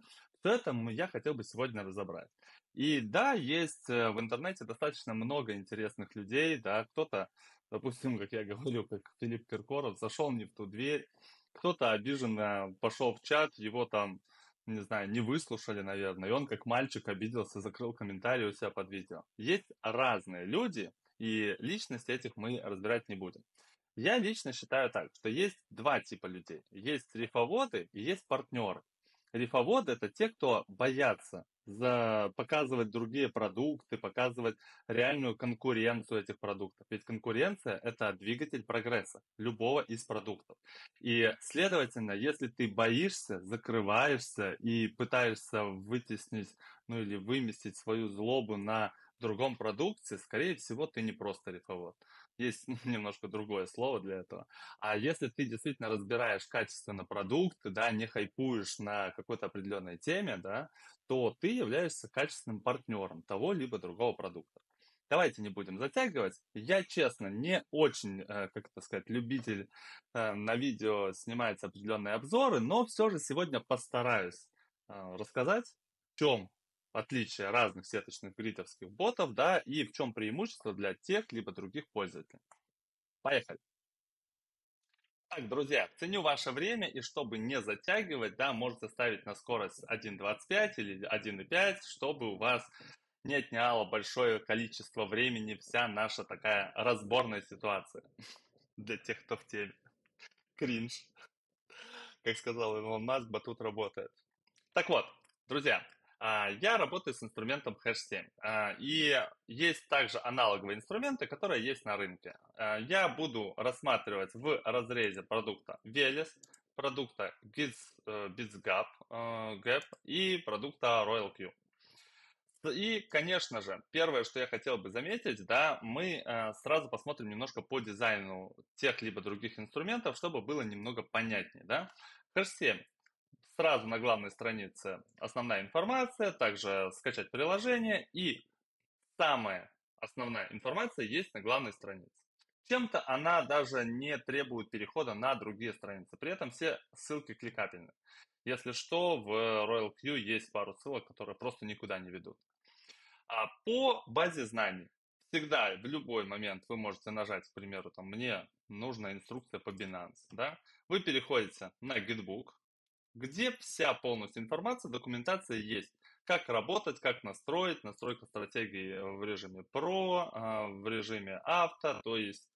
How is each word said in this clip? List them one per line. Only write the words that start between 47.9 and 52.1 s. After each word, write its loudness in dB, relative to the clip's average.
злобу 0
на 0
другом 0
продукте, -2
скорее -2
всего, -4
ты -4
не 0
просто -6
рифовод. -10